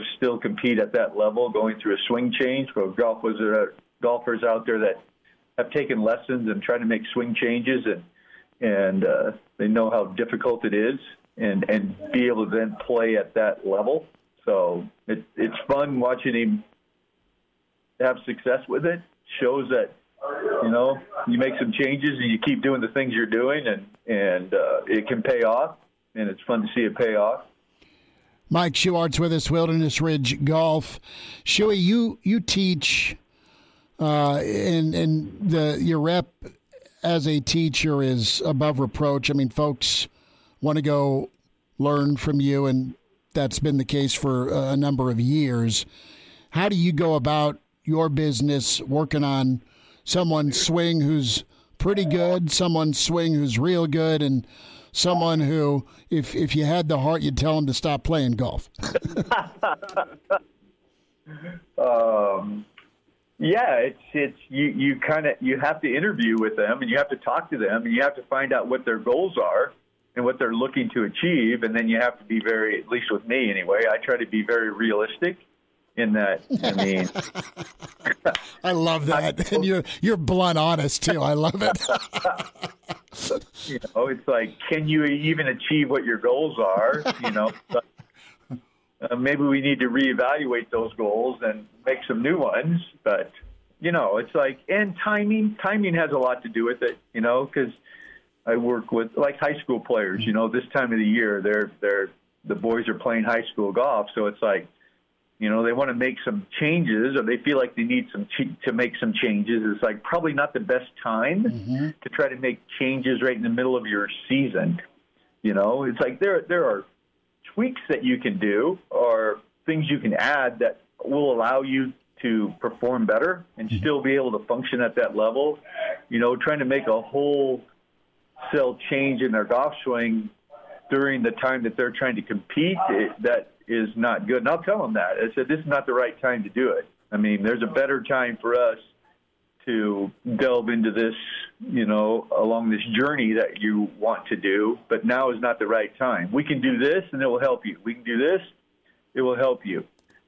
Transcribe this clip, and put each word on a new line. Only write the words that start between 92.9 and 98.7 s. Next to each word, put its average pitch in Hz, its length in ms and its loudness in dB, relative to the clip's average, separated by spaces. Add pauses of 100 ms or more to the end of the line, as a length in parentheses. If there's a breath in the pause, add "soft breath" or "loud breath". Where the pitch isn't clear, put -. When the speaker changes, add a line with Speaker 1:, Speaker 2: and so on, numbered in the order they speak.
Speaker 1:
But, 104 280 0 (480)
you 170 120 -2
know, 113 260 2
it's 117 160 -4
like, 135 260 0 (100)
and 196 340 0
timing, 214 580 0
timing 202 340 0
has 156 160 0
a 143 60 0
lot 127 260 0
to 117 60 -10
do 113 160 0
with 123 160 -2
it, 120 160 0 (160)
you 117 80 -4
know, 120 260 2
'cause 131 240 -2 (760 loud breath)
I 117 100 2
work 117 360 -2